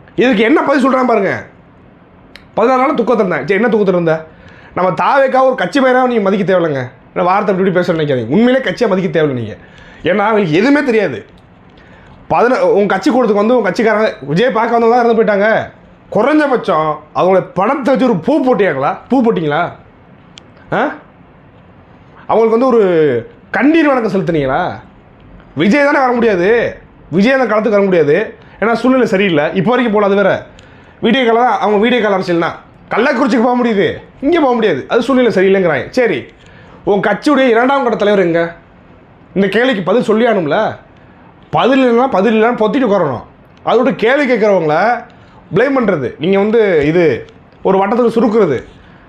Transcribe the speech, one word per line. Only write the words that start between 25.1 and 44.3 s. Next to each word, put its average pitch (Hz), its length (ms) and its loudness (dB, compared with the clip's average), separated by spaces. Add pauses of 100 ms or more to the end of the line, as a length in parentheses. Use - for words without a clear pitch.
விஜய் 208 300 2
தானே 294 140 2
வர 254 140 0
முடியாது, 214 640 0 (300)
விஜய் 202 240 2
அந்த 254 220 0
களத்துக்கு 214 140 0
வர 208 140 2
முடியாது, 180 520 0 (260)
ஏன்னா 220 120 0
சூழ்நிலை 254 340 2
சரியில்லை. 180 480 0
இப்போ 190 160 0
வரைக்கும் 240 240 0
போல, 208 120 2
அது 196 80 0
வேற. 190 320 0 (540)
வீடியோ 233 320 2
கால் 233 100 2
தான், 226 160 0
அவங்க 202 200 0
வீடியோ 240 240 2
கால் 208 100 0
அரசியல் 175 280 -2
தான். 165 140 -4 (360)
கள்ளக்குறிச்சிக்கு 240 520 0
போக 247 220 0
முடியுது, 202 320 0 (240)
இங்கே 320 180 0
போக 269 160 2
முடியாது, 196 340 -2
அது 240 140 0
சூழ்நிலை 254 300 0
சரியில்லைங்கிறாங்க. 185 580 0
சரி, 185 360 -2 (580)
உன் 196 160 0
கட்சியுடைய 262 480 0
இரண்டாம் 262 340 2
கட்ட 233 140 -2
தலைவர் 202 280 0
எங்க? 170 300 -2 (800)
இந்த 190 140 0
கேள்விக்கு 226 340 0
பதில் 190 200 0
சொல்லி 220 240 0
ஆகணும்ல. 185 500 -2 (760)
பதில் 247 400 2
இல்லைன்னா 233 180 0
பதில் 220 340 0
இல்லைன்னு 214 40 2
பொத்திட்டு 226 460 0
உட்காரணும். 151 320 -2 (380)
அதை 196 180 0
விட்டு 226 260 -2
கேள்வி 269 280 0